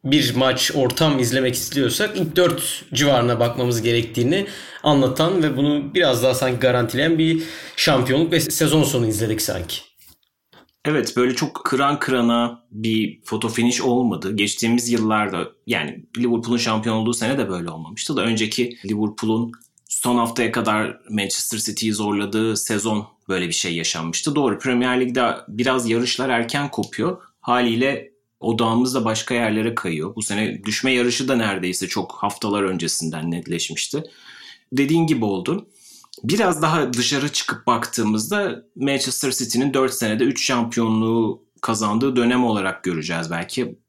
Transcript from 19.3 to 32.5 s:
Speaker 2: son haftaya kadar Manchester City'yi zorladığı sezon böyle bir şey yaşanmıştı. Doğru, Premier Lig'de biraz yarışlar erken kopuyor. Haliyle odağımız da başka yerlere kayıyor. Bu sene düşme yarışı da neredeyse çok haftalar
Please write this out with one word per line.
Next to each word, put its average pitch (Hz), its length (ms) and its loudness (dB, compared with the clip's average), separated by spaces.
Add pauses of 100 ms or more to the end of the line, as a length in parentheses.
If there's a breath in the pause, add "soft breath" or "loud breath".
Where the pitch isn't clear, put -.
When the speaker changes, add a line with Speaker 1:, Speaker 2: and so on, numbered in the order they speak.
Speaker 2:
son 123 280 0
haftaya 117 360 0
kadar 107 460 0 (120)
Manchester 104 480 -4
City'yi 110 340 -4
zorladığı 104 640 -2
sezon 107 500 -2 (220)
böyle 92 200 -2
bir 82 40 -4
şey 87 220 -2
yaşanmıştı. 82 600 -4
Doğru, 135 240 2
Premier 127 420 0
Lig'de 123 240 2 (240)
biraz 120 420 0
yarışlar 123 380 0
erken 127 420 0
kopuyor. 143 520 -4 (180 loud breath)
Haliyle 123 760 0 (240)
odağımız 117 540 2
da 120 100 0
başka 113 300 -2
yerlere 113 400 0
kayıyor. 82 420 -4
Bu 110 60 -6
sene 101 420 -2
düşme 127 280 0
yarışı 123 360 2
da 131 80 2
neredeyse 95 520 -2
çok - 240 -4
haftalar 104 500 -2